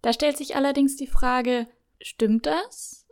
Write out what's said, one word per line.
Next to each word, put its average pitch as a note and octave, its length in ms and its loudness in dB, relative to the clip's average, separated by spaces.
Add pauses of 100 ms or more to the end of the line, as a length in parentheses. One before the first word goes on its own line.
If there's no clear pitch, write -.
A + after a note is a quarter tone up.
Da A#3 100 2
stellt C#4+ 260 2
sich - 200 -6
allerdings C#4 400 2
die C4+ 100 -8
Frage, B3 580 0 (360)
stimmt A3+ 440 0
das? - 680 -6